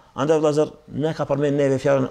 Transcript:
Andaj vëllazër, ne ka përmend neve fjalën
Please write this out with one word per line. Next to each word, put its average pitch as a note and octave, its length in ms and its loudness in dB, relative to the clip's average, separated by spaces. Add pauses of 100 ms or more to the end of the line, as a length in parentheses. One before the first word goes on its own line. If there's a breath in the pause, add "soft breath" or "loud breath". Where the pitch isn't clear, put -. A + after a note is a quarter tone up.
(140 soft breath)
Andaj D3+ 240 0
vëllazër, D3+ 320 2 (320)
ne D#3 120 -2
ka D3 120 -6
përmend C#3+ 320 0
neve C3+ 240 2
fjalën C#3 280 2